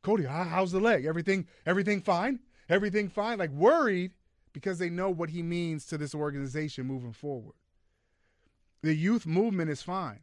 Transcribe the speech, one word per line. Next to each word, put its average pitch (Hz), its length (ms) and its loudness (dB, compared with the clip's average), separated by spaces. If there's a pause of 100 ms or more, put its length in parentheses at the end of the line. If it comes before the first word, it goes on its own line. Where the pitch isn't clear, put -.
"Cody, 190 240 2
how, 151 180 -4
how's 180 300 0
the 190 80 0
leg? 208 240 4
Everything, 170 420 0 (180)
everything 196 360 2
fine? 208 380 0 (280)
Everything 202 400 2
fine?" 214 300 -2
Like, 170 140 -2
worried 190 600 4 (400)
because 180 280 -6
they 175 100 -2
know 185 220 -2
what 165 180 -2
he 170 140 -6
means 170 420 -4
to 160 120 -6
this 147 180 -6
organization 143 720 -4
moving 123 260 -6
forward. 131 400 -10 (1300)
The 156 140 2
youth 190 300 2
movement 175 440 2
is 143 120 -6
fine. 175 420 -8